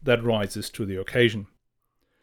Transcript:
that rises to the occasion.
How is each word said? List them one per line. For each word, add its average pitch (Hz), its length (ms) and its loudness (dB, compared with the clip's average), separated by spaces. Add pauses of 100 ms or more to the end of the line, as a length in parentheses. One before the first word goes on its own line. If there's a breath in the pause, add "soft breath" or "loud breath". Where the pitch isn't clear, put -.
that 117 220 2
rises 107 460 -2
to - 160 -8
the 98 100 -6
occasion. 104 520 2 (760)